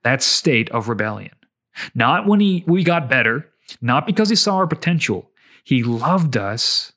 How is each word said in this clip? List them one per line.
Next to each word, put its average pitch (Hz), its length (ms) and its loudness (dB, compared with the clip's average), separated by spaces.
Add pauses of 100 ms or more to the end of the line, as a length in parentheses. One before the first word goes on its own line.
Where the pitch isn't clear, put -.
that 131 180 0
state 117 500 0
of 113 180 -4
rebellion. 107 480 -6 (580)
Not 143 320 2
when 202 140 4
he, 185 260 2
we 180 160 2
got 170 260 0
better, 120 400 0 (320)
not 127 240 0
because 214 240 0
he 226 60 2
saw 208 220 0
our 190 100 2
potential. 165 640 -2 (320)
He 123 220 0
loved 131 520 0
us 101 600 -4